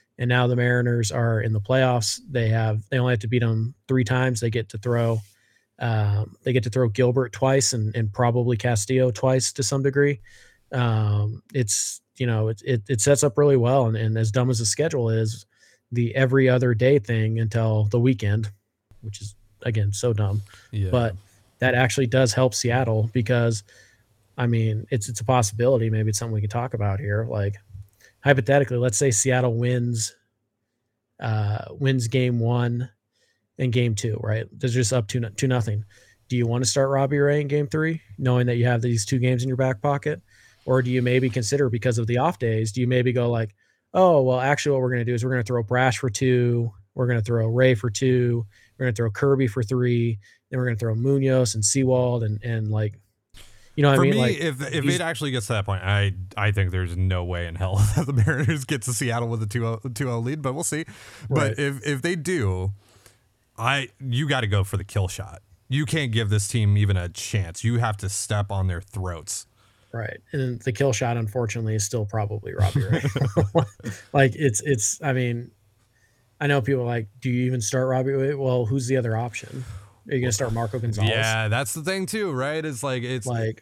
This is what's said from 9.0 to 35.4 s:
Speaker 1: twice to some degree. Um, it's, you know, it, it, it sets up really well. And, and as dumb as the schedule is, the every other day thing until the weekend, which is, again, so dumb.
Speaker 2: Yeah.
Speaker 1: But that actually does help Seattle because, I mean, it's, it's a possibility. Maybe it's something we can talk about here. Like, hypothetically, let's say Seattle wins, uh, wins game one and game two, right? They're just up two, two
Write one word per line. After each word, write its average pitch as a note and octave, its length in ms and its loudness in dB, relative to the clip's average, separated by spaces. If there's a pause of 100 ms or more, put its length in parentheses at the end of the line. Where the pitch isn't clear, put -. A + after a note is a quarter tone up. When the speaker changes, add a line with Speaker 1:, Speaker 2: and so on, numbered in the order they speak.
Speaker 1:
twice C3 420 0
to C3+ 100 -4
some C#3 180 -2
degree. C#3 380 2 (520)
Um, A2 680 0 (120)
it's, - 480 -4 (160)
you B2+ 100 -2
know, A2 220 0
it, A2+ 140 -6
it, A2 240 -2
it A#2+ 140 0
sets C#3+ 220 4
up C#3+ 140 0
really D3 200 6
well. B2 300 4
And, A2 100 0
and A2 200 0
as A2+ 120 2
dumb B2 200 2
as A#2 100 0
the A#2 60 -2
schedule C#3 440 0
is, A2+ 360 -2 (460)
the A#2 240 0
every C3 340 4
other B2 240 4
day B2+ 260 4
thing A2 400 0
until A2 460 2
the A#2 140 2
weekend, G#2+ 500 0 (520)
which G#2 200 -14
is, G#2 140 -14 (260)
again, G#2+ 320 0
so A#2+ 180 -2
dumb. G#2 300 0 (300)
Speaker 2:
Yeah. G2+ 180 -2
Speaker 1:
But A#2 260 0 (440)
that B2+ 160 2
actually B2+ 320 2
does C3 260 4
help C3 220 2
Seattle A#2 580 0
because, A#2 500 0 (760)
I B2 100 0
mean, A2 420 0
it's, A#2 180 -2
it's A#2 140 -8
a A2 40 -8
possibility. A#2+ 640 2
Maybe A2 180 0
it's G#2+ 80 0
something A#2 160 -6
we G#2+ 80 -2
can G#2 80 -2
talk A#2+ 240 -4
about G2+ 260 -2
here. G#2 300 -2
Like, G2+ 280 -2 (640)
hypothetically, C3 560 2
let's B2 200 0
say C#3 140 2
Seattle B2+ 420 2
wins, A#2+ 640 -2 (1040)
uh, G#2+ 520 -2
wins C3 360 0
game B2 320 0
one A#2+ 500 0 (720)
and B2+ 120 0
game A#2+ 240 2
two, A2+ 280 -4
right? A2 280 -2
They're - 180 -4
just A#2+ 240 0
up A#2+ 140 0
two, B2 140 -2 (140)
two C3+ 120 -2